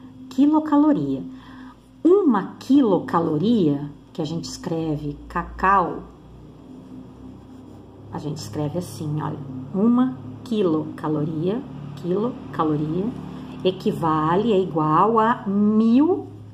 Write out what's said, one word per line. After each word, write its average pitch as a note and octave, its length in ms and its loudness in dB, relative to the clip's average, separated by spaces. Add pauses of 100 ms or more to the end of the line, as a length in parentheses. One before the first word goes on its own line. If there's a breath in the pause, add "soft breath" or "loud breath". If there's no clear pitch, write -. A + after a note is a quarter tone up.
(300 loud breath)
quilocaloria. D4 920 2 (800 loud breath)
Uma D4+ 560 4
quilocaloria, E3+ 1300 2 (220)
que - 100 -8
a D#3 40 -2
gente D#3+ 200 -6
escreve D3+ 720 -6 (100)
cacau, F3+ 760 0 (2000)
a - 40 -10
gente D3 200 -8
escreve D3+ 400 -6
assim, D3+ 440 -6
olha, - 180 -6 (340)
uma A#3+ 440 2 (260)
quilocaloria, D#3+ 1160 -2 (340)
quilocaloria, E3+ 1080 -2 (580 loud breath)
equivale, F3 880 2
é F#3 80 4
igual E3 600 2
a A3 280 2
mil A3+ 800 4 (260)